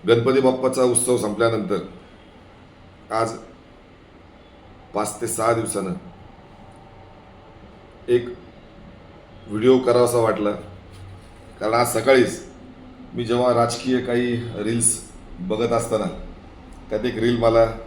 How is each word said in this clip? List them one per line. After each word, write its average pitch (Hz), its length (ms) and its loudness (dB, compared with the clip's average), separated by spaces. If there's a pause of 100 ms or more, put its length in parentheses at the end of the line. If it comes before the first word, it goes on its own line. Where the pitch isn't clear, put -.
गणपती 123 340 4
बाप्पाचा 127 420 2
उत्सव 123 340 2
संपल्यानंतर 104 600 -2 (1400)
आज 113 180 0 (1600)
पाच 104 280 -6
ते 117 60 -4
सहा 113 260 0
दिवसानं 98 360 -4 (2250)
एक 120 220 2 (1160)
व्हिडिओ 110 300 4
करावासा 120 400 4
वाटला, 107 340 0 (1080)
कारण 107 140 -2
आज 117 200 2
सकाळीच 120 500 4 (720)
मी 120 120 -6
जेव्हा 123 280 2
राजकीय 117 440 0
काही 123 380 0 (280)
रील्स 113 380 0 (380)
बघत 110 340 -2
असताना 110 340 -2 (800)
त्यात 110 160 -4
एक 113 100 -2
रील 117 220 0
मला 113 280 4 (220)